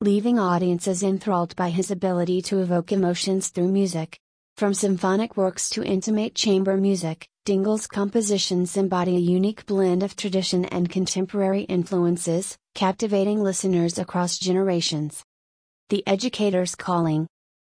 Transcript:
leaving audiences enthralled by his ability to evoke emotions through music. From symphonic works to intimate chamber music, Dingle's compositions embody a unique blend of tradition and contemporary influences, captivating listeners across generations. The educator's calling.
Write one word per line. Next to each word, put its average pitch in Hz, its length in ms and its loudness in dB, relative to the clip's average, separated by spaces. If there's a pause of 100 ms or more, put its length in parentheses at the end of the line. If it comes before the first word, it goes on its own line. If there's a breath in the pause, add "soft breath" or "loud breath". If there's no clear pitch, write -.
leaving 214 380 2
audiences 180 640 0
enthralled 190 520 0
by 185 140 0
his 180 220 0
ability 180 520 0
to 196 180 0
evoke 175 300 0
emotions 190 580 0
through 180 180 0
music. 185 500 0 (400)
From 202 160 2
symphonic 196 640 0
works 190 320 0
to 214 140 -4
intimate 214 500 -2
chamber 190 420 2
music, 190 520 0 (180)
Dingle's 208 400 0
compositions 202 920 0
embody 185 400 2
a 180 40 2
unique 185 480 0
blend 185 340 2
of 196 140 -4
tradition 185 500 0
and 175 240 -2
contemporary 190 720 -2
influences, 175 960 -2 (160)
captivating 202 680 0
listeners 180 560 0
across 180 400 -4
generations. 180 840 0 (640)
The 202 180 0
educator's 196 680 0
calling. 165 540 0 (440)